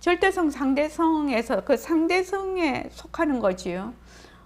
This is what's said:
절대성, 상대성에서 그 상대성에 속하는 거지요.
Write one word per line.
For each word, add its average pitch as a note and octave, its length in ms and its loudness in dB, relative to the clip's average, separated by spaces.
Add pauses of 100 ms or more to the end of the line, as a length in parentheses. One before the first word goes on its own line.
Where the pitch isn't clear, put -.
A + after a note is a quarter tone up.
절대성, F4 500 2
상대성에서 C#4 1120 0
그 B3+ 120 4
상대성에 F4+ 1120 0
속하는 - 500 -2
거지요. F#3 540 -2 (520)